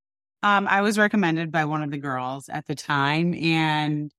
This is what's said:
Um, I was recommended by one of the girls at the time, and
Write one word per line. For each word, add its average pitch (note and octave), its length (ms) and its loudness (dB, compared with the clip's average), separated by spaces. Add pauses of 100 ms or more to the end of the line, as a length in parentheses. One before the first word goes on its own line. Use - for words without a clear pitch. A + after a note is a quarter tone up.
(420)
Um, G3+ 260 2
I G3 120 4
was G#3 180 2
recommended E3+ 540 2
by D#3+ 140 0
one D3+ 160 -2
of D3 80 -6
the D3 80 -8
girls C3 500 -6
at D3+ 180 -10
the D#3 80 -6
time, D3+ 600 0
and D3+ 840 0